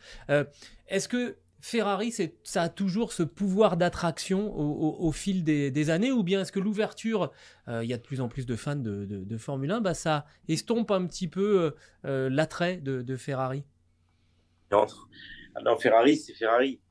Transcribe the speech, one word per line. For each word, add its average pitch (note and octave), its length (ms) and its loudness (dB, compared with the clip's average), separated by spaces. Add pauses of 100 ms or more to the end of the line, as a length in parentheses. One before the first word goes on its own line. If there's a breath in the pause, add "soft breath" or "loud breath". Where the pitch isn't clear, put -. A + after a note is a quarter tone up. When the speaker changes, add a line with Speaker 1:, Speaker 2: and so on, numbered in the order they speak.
(280 loud breath)
Speaker 1:
Euh, C#3+ 160 2 (420 loud breath)
est-ce F#3+ 220 -4
que B3 260 -2 (240)
Ferrari, G#3+ 520 -2
c'est, F3 320 -4
ça F3+ 200 -2
a E3+ 60 0
toujours G3 440 -2
ce F3+ 100 0
pouvoir G3 540 2
d'attraction F3 760 0
au, D3+ 100 -2
au, D3+ 440 0
au D3+ 60 2
fil F#3+ 320 -2
des, C#3+ 260 2
des D3+ 180 0
années, F#3+ 220 2
ou B3 100 4
bien F#3+ 200 2
est-ce F#3 100 -6
que G3+ 80 -2
l'ouverture, G3+ 720 -2 (380 soft breath)
euh, A#2 160 -4
il A#2 40 -2
y B2 40 -2
a A#2+ 40 -2
de A2 40 -12
plus C3 180 -8
en B2+ 80 -2
plus B2 180 -8
de A#2 120 -4
fans D3 180 -4
de, G#2 300 -4
de, G2 180 -8
de G#2+ 140 -8
Formule C#3 340 -4
un, A3+ 80 0
bah, F#3+ 140 0
ça D3+ 320 -2 (240 soft breath)
estompe G#3+ 420 0
un F#3 140 2
petit F3 240 -6
peu, G3 320 2
euh, D#3 100 2 (320 soft breath)
euh, C3+ 260 -2
l'attrait D#3 480 0
de, C3+ 240 -4
de B2+ 140 -6
Ferrari ? C3 480 -4 (1120)
Speaker 2:
Non. G#2 120 6 (800 loud breath)
Non, A#2 140 4
Ferrari, A#2+ 400 6
c'est - 160 -12
Ferrari, A#2+ 580 2